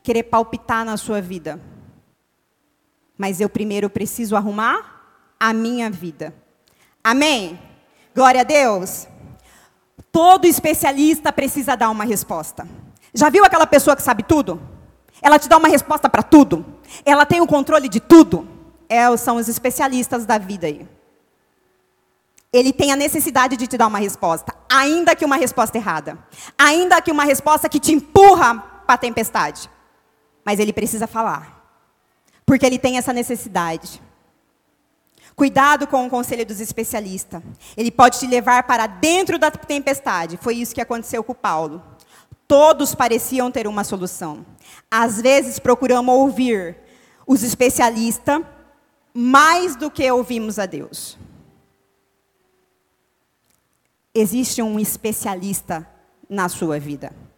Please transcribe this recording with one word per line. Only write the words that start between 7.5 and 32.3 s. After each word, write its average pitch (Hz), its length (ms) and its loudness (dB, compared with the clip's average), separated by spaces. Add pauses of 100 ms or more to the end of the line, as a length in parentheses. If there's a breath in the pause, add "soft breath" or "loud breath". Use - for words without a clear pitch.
Glória 254 280 4
a - 20 4
Deus. 233 640 0 (1040 soft breath)
Todo 359 320 6
especialista 311 880 0
precisa 269 440 -4
dar 226 140 0
uma 214 140 -6
resposta. 180 640 -8 (440 soft breath)
Já 302 180 4
viu 403 140 6
aquela 339 220 6
pessoa 285 300 4
que - 60 -12
sabe 226 200 -2
tudo? - 400 -2 (580 soft breath)
Ela 294 200 6
te 269 80 -12
dá 320 80 8
uma 320 100 6
resposta 302 420 2
pra 220 140 2
tudo. 269 420 6 (400 loud breath)
Ela 285 220 4
tem 339 140 0
o 339 80 2
controle 294 400 2
de 202 100 -4
tudo. 302 540 6 (360)
É, 240 280 2
são 233 200 -2
os 233 120 -4
especialistas 247 800 -4
da 220 100 0
vida 190 300 -8
aí. 147 200 -8 (1700)
Ele 262 220 2
tem 285 180 0
a 269 40 0
necessidade 269 600 -2
de 240 100 -6
te 247 120 -8
dar 226 80 4
uma 214 120 -2
resposta, 180 560 -6 (160)
ainda 311 460 2
que - 80 -4
uma 277 120 0
resposta 233 420 -2
errada. 160 400 -8 (400 loud breath)
Ainda 330 420 4
que - 100 -4
uma 294 140 0
resposta 294 460 0
que 294 100 -2
te - 100 -2
empurra 330 680 6 (280)
pra 247 120 2
tempestade. 220 720 -6 (720)
Mas 208 160 -2
ele 214 140 -2
precisa 226 320 -6
falar. 185 680 -8 (720)